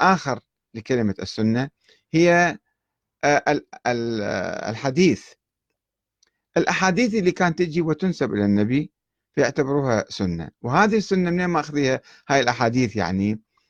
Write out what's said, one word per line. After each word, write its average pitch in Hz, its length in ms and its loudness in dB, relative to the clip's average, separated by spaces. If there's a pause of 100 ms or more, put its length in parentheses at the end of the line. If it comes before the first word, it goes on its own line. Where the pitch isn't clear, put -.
آخر 151 400 0 (340)
لكلمة 113 440 -2
السنة، 117 520 -2 (420)
هي، 175 460 4 (640)
آه، 143 240 2
ال-، 147 180 0 (200)
ال-، 117 360 -2
آه، 98 480 -4
الحديث، 135 540 0 (1300)
الأحاديث 185 580 0
اللي 180 180 2
كانت 175 260 0
تجي 175 220 -2
وتنسب 156 540 -2
إلى 104 100 0
النبي 104 460 2 (440)
فيعتبروها 135 720 0
سنة. 85 420 -4 (120)
وهذه 190 340 2
السنة 185 340 0
منين 180 160 -2
ماخذيها 147 540 -2 (280)
هاي 139 120 2
الأحاديث؟ 120 560 0
يعني 98 440 0 (300)